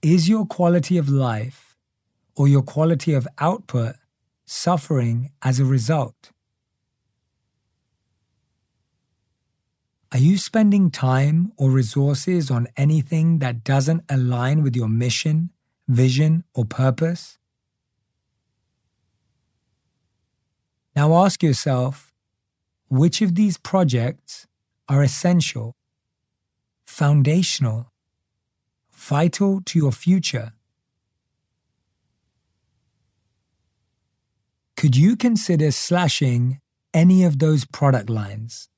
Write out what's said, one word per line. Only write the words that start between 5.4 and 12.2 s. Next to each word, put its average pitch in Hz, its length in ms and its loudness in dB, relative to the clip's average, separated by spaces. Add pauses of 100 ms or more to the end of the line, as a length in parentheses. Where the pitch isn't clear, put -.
as 127 160 0
a 139 60 2
result? 131 680 -2 (3750)
Are 131 60 -2
you 170 200 4
spending 202 520 2
time 143 680 0
or 135 140 0
resources 139 800 -2